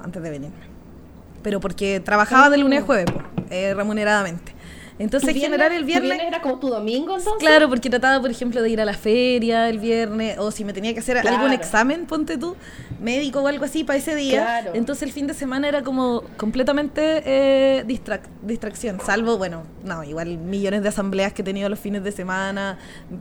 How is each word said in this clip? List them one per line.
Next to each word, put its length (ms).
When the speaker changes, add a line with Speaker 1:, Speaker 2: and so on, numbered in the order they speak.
Speaker 1:
antes 200
de 80
venirme. 340
Pero 180
porque 400
trabajaba 480
de 80
lunes 240
a 40
Speaker 2:
Mm. 20
Speaker 1:
jueves, 240
po, 100
eh, 240
remuneradamente. 760
Entonces, 380
Speaker 2:
¿Tu 60
Speaker 1:
generar 320
Speaker 2:
viernes, 60
Speaker 1:
el 40
Speaker 2:
tu 60
Speaker 1:
viernes 240
Speaker 2:
viernes 160
era 120
como 200
tu 80
domingo, 500
entonces? 220
Speaker 1:
Claro, 280
porque 220
trataba, 300
por 100
ejemplo, 320
de 80
ir 100
a 40
la 100
feria 760
el 120
viernes, 580
o 140
si 120
me 80
tenía 220
que 60
hacer 180
algún 180
Speaker 2:
Claro. 160
Speaker 1:
examen, 540
ponte 320
tú, 160
médico 400
o 60
algo 160
así, 180
pa' 140
ese 180
día. 300
Speaker 2:
Claro. 300
Speaker 1:
Entonces, 280
el 100
fin 140
de 80
semana 320
era 160
como 400
completamente, 880
eh, 640
distrac-, 400
distracción, 640
salvo, 320
bueno, 280
no, 200
igual 340
millones 460
de 60
asambleas 420
que 100
he 20
tenido 240
los 120
fines 240
de 80
semana, 680